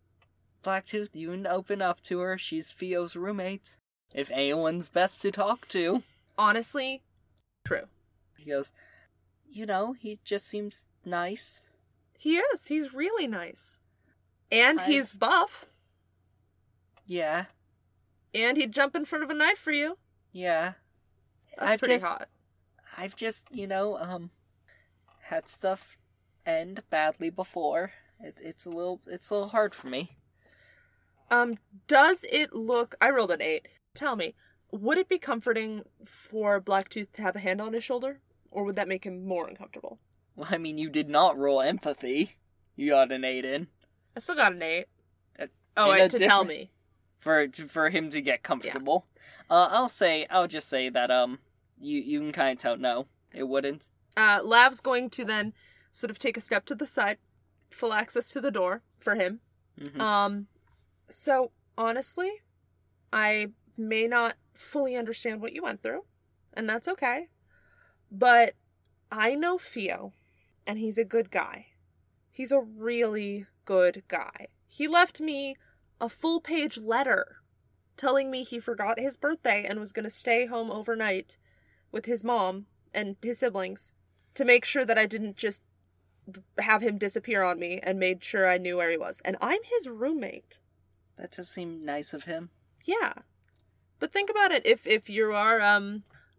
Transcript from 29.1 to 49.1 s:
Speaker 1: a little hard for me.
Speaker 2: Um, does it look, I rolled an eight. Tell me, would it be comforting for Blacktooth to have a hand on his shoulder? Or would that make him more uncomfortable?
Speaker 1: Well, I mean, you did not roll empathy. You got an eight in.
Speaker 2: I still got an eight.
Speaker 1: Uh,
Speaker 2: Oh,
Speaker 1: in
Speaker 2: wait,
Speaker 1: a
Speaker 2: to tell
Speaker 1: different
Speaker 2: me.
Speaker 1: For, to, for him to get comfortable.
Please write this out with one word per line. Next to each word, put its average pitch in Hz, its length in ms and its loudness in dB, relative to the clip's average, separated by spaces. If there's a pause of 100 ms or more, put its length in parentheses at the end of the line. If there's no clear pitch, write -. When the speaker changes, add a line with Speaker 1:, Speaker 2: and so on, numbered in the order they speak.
Speaker 1:
a 214 40 -2
little 202 160 -2
hard 214 240 2
for - 140 -16
me. 135 280 -8 (1120)
Speaker 2:
Um, 240 260 2 (320)
does 302 420 8
it 294 240 0
look, 233 460 -2
I 247 100 6
rolled 233 200 2
an 156 120 0
eight. 156 260 -4 (260)
Tell 277 220 -2
me, 180 180 -6 (360)
would 233 280 0
it 370 100 0
be 359 100 0
comforting 220 640 -4 (220)
for 208 560 -2
Blacktooth 196 520 -2
to 214 100 -12
have 190 140 -2
a 202 40 -10
hand 190 200 -2
on 220 120 -6
his 226 120 -4
shoulder? 269 360 -6 (300)
Or 202 140 -4
would 202 120 -4
that 196 120 -4
make 190 160 -4
him 185 220 -10
more 180 220 -4
uncomfortable? - 500 -16 (360)
Speaker 1:
Well, 147 160 -12
I 180 80 0
mean, 156 200 -6
you 156 120 -4
did 151 180 0
not 151 300 6
roll 139 240 4
empathy. 147 760 -2 (380)
You 143 160 0
got 135 200 6
an 131 140 -4
eight 131 200 -2
in. 143 240 -4 (460)
Speaker 2:
I 233 60 -10
still 359 140 -6
got 220 180 4
an 175 100 -8
eight. 165 240 -2 (520)
Speaker 1:
Uh, 143 80 -8 (320)
Speaker 2:
Oh, 208 140 8
Speaker 1:
in 190 60 8
Speaker 2:
wait, 185 60 12
Speaker 1:
a 185 60 6
Speaker 2:
to 240 80 0
tell 202 240 8
Speaker 1:
different 180 60 0 (120)
Speaker 2:
me. - 100 -16 (480)
Speaker 1:
For, 151 300 4
to, 151 200 -12
for 156 220 2
him 160 200 -2
to 143 100 -4
get 139 240 0
comfortable. 135 600 -2 (440)